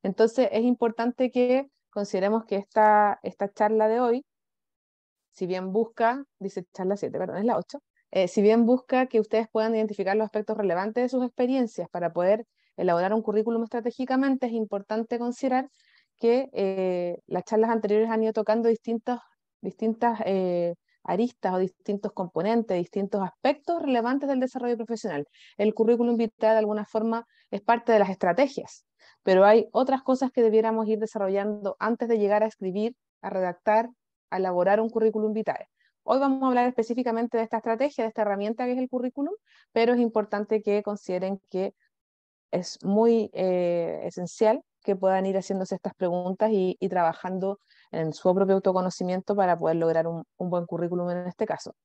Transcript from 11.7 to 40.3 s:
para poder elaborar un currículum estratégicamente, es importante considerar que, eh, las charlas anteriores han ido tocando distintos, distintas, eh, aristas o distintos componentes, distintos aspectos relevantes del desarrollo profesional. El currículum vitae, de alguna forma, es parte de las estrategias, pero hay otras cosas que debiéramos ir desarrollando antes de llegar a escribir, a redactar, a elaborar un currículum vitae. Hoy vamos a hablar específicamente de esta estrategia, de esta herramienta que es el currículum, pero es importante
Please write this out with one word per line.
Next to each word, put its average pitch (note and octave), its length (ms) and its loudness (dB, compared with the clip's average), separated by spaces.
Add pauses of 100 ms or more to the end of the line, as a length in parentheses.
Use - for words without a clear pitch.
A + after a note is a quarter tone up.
para E3+ 220 -4
poder F#3+ 340 2 (300)
elaborar F3+ 360 2
un A3 100 0
currículum A3 420 -2
estratégicamente, B3+ 840 -2
es A3+ 60 -4
importante A3 680 -4
considerar B3+ 500 -2 (480)
que, B3 360 2
eh, F#3 760 -2
las F#3 180 -4
charlas A3+ 260 2
anteriores A3 400 2
han A3 120 0
ido A3 100 0
tocando A3 360 0
distintos, A#3 520 -2 (420)
distintas, A3 640 -2
eh, F3 500 0 (300)
aristas F#3 500 -2
o F#3 40 0
distintos G3+ 540 -4
componentes, G3 680 -2
distintos G3 440 -4
aspectos C#4 580 -2
relevantes C4+ 480 0
del C4 120 0
desarrollo B3 360 -4
profesional. G#3+ 500 -6 (300)
El G#3+ 180 2
currículum A#3 420 2
vitae, A3 360 0
de A3 60 4
alguna G#3+ 260 0
forma, A3+ 420 -4 (240)
es G3 100 -6
parte A#3 320 2
de G#3+ 80 6
las G3 100 4
estrategias, - 760 -2 (360)
pero F#3 220 6
hay A3 280 6
otras - 300 0
cosas C4 300 0
que B3 100 2
debiéramos A3 460 2
ir G#3+ 100 0
desarrollando G3+ 800 -4
antes A3+ 300 -2
de A#3 100 2
llegar G#3 240 2
a A3 40 2
escribir, G#3 500 -4 (260)
a F#3+ 80 -8
redactar, G3 580 0 (420)
a F3+ 80 -4
elaborar F#3 420 2
un A3+ 100 -2
currículum G#3+ 420 0
vitae. G#3+ 360 -6 (340)
Hoy B3+ 160 0
vamos C4+ 240 0
a C4 40 0
hablar B3 200 2
específicamente A#3+ 720 -2
de A3+ 80 0
esta A3 140 -4
estrategia, A#3 460 -2
de A3+ 40 -4
esta A3+ 140 -4
herramienta G#3 420 -2
que B3 80 -2
es B3 60 -2
el B3+ 100 -4
currículum, C4+ 460 -6 (380)
pero A#3 200 4
es B3 80 4
importante G#3+ 600 0